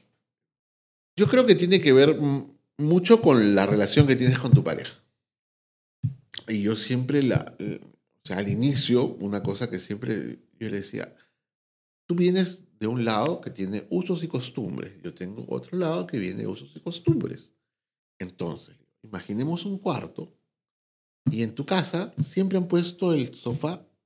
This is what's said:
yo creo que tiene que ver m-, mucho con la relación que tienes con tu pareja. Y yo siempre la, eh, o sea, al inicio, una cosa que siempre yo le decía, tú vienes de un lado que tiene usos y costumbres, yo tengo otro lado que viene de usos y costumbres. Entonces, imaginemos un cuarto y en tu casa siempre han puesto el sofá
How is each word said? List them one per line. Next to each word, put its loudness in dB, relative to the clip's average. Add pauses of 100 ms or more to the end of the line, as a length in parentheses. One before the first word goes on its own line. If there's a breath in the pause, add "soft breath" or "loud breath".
(1160)
yo 4
creo 6
que 8
tiene 4
que 6
ver 8
m-, -2 (320)
mucho 4
con 6
la 4
relación 4
que 4
tienes 2
con 2
tu 6
pareja. -6 (1500)
Y -2
yo 0
siempre -2
la, -2
eh, -8
o -20
sea, -6
al -4
inicio, 0 (140)
una -6
cosa -6
que -8
siempre -8 (200)
yo -8
le -6
decía, -12 (920)
tú -4
vienes 0 (140)
de -4
un -2
lado 0
que -12
tiene -6
usos -2
y -8
costumbres, -6
yo -12
tengo -12
otro -8
lado -2
que -6
viene -6
de -6
usos -12
y -20
costumbres. -4 (680)
Entonces, -10 (260)
imaginemos -6
un -6
cuarto -8 (960)
y -2
en -4
tu -8
casa 0 (100)
siempre -2
han -2
puesto 0
el -2
sofá -8 (200)